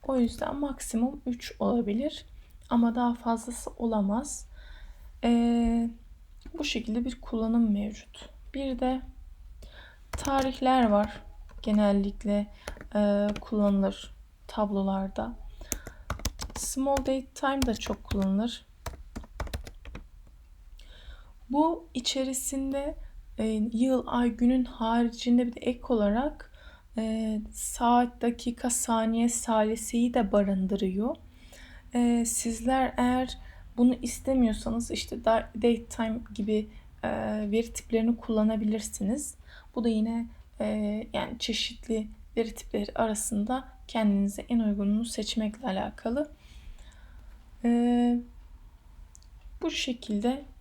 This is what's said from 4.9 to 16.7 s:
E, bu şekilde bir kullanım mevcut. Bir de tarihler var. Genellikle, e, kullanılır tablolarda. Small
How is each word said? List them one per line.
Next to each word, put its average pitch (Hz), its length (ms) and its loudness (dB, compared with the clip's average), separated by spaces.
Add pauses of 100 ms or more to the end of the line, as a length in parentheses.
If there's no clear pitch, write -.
E, 233 680 4 (680)
bu 302 60 -4
şekilde 240 420 -2
bir 247 160 -6
kullanım 226 520 2
mevcut. - 560 -6 (240)
Bir 262 260 -4
de 262 220 0 (1080)
tarihler 262 760 2
var. 208 320 2 (420)
Genellikle, 202 840 2 (480)
e, 208 320 4 (140)
kullanılır 202 720 0 (320)
tablolarda. 196 880 -2 (1200)
Small 269 400 0